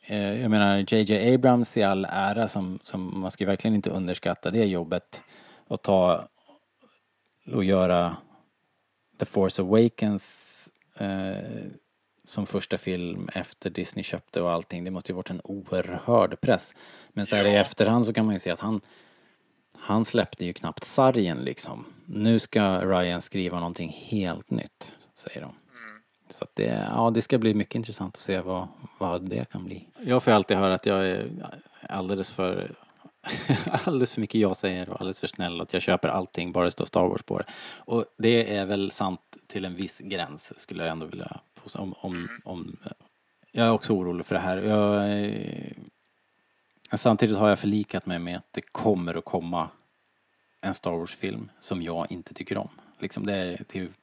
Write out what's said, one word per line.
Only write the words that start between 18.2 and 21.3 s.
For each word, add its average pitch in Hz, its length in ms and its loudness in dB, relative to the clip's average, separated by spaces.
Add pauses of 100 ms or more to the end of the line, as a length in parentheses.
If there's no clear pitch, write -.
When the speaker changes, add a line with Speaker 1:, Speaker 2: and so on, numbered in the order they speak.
Speaker 1:
man 107 80 2
ju 95 40 -2
se 92 120 -4
att 85 100 -4
han, 107 200 -2 (1000)
han 107 260 2
släppte - 400 -2
ju 87 80 -4
knappt - 320 -8
sargen, 113 540 4